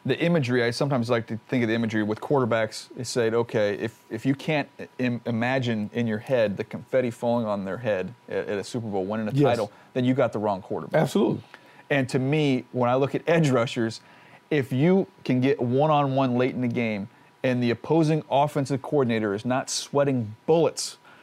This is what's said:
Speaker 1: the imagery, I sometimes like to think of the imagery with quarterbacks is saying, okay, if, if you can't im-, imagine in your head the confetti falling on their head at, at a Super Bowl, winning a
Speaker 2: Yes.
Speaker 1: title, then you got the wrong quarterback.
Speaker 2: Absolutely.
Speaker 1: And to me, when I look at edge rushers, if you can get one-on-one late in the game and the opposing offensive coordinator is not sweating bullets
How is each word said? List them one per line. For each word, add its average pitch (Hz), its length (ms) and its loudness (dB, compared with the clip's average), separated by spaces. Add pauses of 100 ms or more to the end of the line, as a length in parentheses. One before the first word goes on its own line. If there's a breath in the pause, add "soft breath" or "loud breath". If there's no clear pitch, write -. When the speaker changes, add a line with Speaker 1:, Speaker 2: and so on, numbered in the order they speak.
Speaker 1:
the 131 160 -2
imagery, 131 440 2
I 117 80 0
sometimes 123 400 -2
like 117 160 0
to 110 200 -8
think 131 140 0
of 113 80 2
the 113 60 2
imagery 110 260 0
with 107 180 -2
quarterbacks 117 680 0 (100)
is 123 100 -8
saying, 113 280 0
okay, 110 400 0
if, - 240 -6 (100)
if 113 160 -8
you 135 80 2
can't 143 340 -2 (300)
im-, 120 300 -2
imagine 117 640 0
in 120 140 -2
your 107 100 -2
head 107 400 0
the 110 60 -6
confetti 123 480 -2
falling 120 340 -2
on 101 200 -2
their 95 120 -4
head 104 340 -2 (180)
at, - 200 -4
at 104 80 -2
a 95 60 -4
Super 117 240 -6
Bowl, 98 180 -2
winning 107 220 -4
a 107 40 -4
Speaker 2:
Yes. 139 120 2
Speaker 1:
title, 120 280 2 (220 loud breath)
then 131 120 0
you 127 100 2
got 127 180 2
the 113 60 -4
wrong 101 240 -2
quarterback. 90 400 -2
Speaker 2:
Absolutely. 156 400 0 (460 loud breath)
Speaker 1:
And 135 200 0
to 139 100 0
me, 135 540 0
when 123 160 2
I 123 60 2
look 135 200 0
at 135 120 -4
edge 160 220 4
rushers, 117 520 0 (480 loud breath)
if 139 240 0
you 175 340 4 (160)
can 127 160 2
get 131 220 2
one-on-one 135 760 2
late 127 160 2
in 127 80 -6
the 123 60 0
game 113 400 -2 (360 soft breath)
and 123 200 0
the 120 80 2
opposing 156 580 2
offensive 139 520 0
coordinator 117 520 0
is 107 120 -4
not 127 240 -2
sweating 131 640 -2 (100)
bullets - 520 2 (260 loud breath)